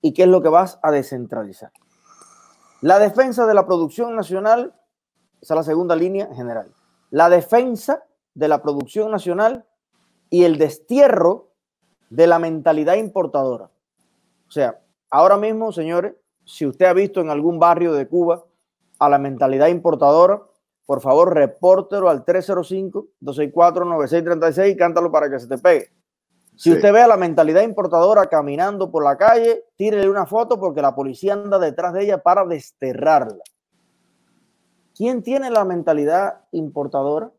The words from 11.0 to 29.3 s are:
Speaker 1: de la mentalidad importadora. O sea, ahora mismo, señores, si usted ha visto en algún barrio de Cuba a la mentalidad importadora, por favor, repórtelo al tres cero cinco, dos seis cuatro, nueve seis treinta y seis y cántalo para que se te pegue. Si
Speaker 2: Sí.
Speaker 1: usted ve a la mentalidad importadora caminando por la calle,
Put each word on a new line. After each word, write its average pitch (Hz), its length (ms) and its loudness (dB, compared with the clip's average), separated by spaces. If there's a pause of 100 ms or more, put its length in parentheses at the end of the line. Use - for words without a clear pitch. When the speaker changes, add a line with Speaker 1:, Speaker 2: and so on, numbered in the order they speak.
Speaker 1:
de 160 180 4
la 170 120 4
mentalidad 160 560 0
importadora. 143 760 -6 (800)
O - 20 -20
sea, 127 300 -4 (280)
ahora 180 280 4
mismo, 220 340 -4
señores, 175 440 -6 (280)
si - 220 -10
usted 160 220 0
ha 180 60 4
visto 190 280 -2
en 160 80 -6
algún 156 300 -4
barrio 170 340 2
de 139 140 -4
Cuba 170 360 -2 (560)
a 143 100 4
la 143 80 4
mentalidad 135 500 0
importadora, 170 760 2 (440)
por 135 160 -4
favor, 160 320 2
repórtelo 185 760 2
al 143 140 -2
tres 185 220 -2
cero 180 180 -4
cinco, 190 440 -10 (120)
dos 139 160 -12
seis 143 180 -4
cuatro, 170 320 2
nueve 160 220 -4
seis 170 160 -2
treinta 165 260 -2
y 156 40 -4
seis 190 200 0
y - 40 -6
cántalo 170 340 0
para 147 180 0
que 135 100 -8
se 120 80 -16
te 131 100 -8
pegue. 170 320 2 (680)
Si - 140 0
Speaker 2:
Sí. - 40 6
Speaker 1:
usted 202 200 4
ve 226 80 6
a 240 60 8
la 214 100 4
mentalidad 165 460 2
importadora 190 640 2
caminando 165 640 -4
por 156 120 -2
la 139 140 0
calle, 226 480 2 (100)